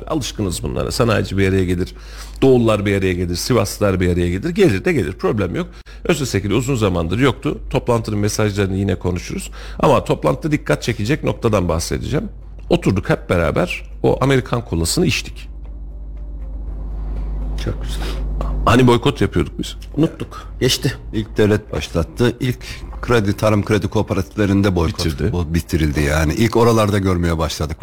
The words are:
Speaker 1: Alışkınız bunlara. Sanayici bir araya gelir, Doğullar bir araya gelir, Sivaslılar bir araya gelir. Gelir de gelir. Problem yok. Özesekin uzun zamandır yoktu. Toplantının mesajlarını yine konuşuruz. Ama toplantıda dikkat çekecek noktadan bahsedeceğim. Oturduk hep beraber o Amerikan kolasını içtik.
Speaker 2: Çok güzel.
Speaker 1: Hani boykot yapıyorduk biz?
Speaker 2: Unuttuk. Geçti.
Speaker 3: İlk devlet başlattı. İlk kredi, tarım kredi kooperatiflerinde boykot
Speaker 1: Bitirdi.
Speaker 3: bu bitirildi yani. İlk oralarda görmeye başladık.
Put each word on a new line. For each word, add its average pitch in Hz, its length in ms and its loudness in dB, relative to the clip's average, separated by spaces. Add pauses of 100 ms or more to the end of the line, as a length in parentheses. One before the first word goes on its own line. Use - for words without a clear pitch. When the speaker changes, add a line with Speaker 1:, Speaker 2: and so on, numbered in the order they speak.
Speaker 1:
Alışkınız 107 560 -4
bunlara. 65 280 -4
Sanayici 101 460 0
bir 98 120 4
araya 95 160 2
gelir, 90 280 -2 (480)
Doğullar 113 440 6
bir 101 120 4
araya 92 160 2
gelir, 87 220 -2
Sivaslılar 98 640 0
bir 90 140 2
araya 87 160 2
gelir. 95 200 -2
Gelir 165 360 2
de 180 80 2
gelir. 98 200 0
Problem 104 420 -2
yok. 175 120 -4 (360)
Özesekin 110 480 0
uzun 123 240 0
zamandır 90 440 0
yoktu. 139 380 2 (120)
Toplantının 113 500 0
mesajlarını 101 580 0
yine 98 180 2
konuşuruz. - 560 -4 (280)
Ama 127 240 4
toplantıda 147 480 0
dikkat 147 320 0
çekecek 117 400 -2
noktadan 107 460 2
bahsedeceğim. 85 600 -2 (400)
Oturduk 120 400 2
hep - 200 -2
beraber 87 540 2 (200)
o 127 180 4
Amerikan 127 440 2
kolasını 85 400 0
içtik. - 440 -4 (2250)
Speaker 2:
Çok - 160 -4
güzel. - 220 -6 (640)
Speaker 1:
Hani 127 220 6
boykot 120 340 4
yapıyorduk 92 380 0
biz? - 160 -8 (220)
Speaker 2:
Unuttuk. - 600 -4
Geçti. 123 340 0 (200)
Speaker 3:
İlk 107 240 -4
devlet 104 360 2
başlattı. 85 680 0
İlk 127 200 -2 (420)
kredi, 107 360 2
tarım 107 280 2
kredi 98 220 2
kooperatiflerinde 98 880 2
boykot 87 300 0
Speaker 1:
Bitirdi. 76 280 0
Speaker 3:
bu 85 200 -2
bitirildi 78 480 0
yani. 76 320 2
İlk 113 220 2
oralarda 113 440 6
görmeye 87 380 2
başladık. 78 460 -4